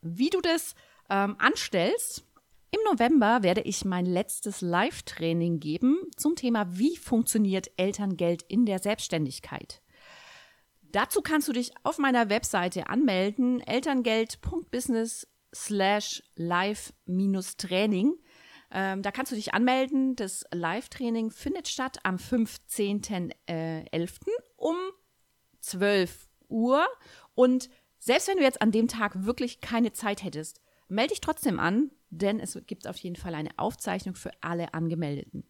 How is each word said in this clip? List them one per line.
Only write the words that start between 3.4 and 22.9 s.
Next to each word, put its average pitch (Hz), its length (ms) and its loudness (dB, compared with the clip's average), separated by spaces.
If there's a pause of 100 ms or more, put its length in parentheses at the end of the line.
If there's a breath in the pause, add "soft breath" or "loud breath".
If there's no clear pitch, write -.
werde 185 200 4
ich - 220 -4
mein 180 220 0
letztes 180 540 -2
Live-Training 170 1000 0
geben 180 400 2 (180)
zum 320 200 0
Thema, 208 420 0
wie 302 180 2
funktioniert 214 800 0
Elterngeld 185 680 0
in 226 220 2
der 196 140 0
Selbstständigkeit. - 1040 -4 (1000 loud breath)
Dazu 233 380 0
kannst 302 280 0
du 294 40 0
dich 240 200 -2 (100)
auf - 160 -2
meiner 247 320 4
Webseite 185 580 0
anmelden, 240 720 2
elterngeld 233 800 0
Punkt - 300 -6
business 233 560 -2 (260)
slash 202 680 0 (140)
live 175 560 -2 (140)
minus 190 500 0
training. 202 580 2 (560 loud breath)
Ähm, 190 320 -4
da 202 80 -2
kannst 262 220 -6
du 240 40 -4
dich 214 160 -6
anmelden. 262 640 2
Das 196 380 -6
Live-Training 220 800 -2
findet 359 340 -6
statt - 380 -6
am 185 160 -2
fünfzehnten 202 1120 -2 (140)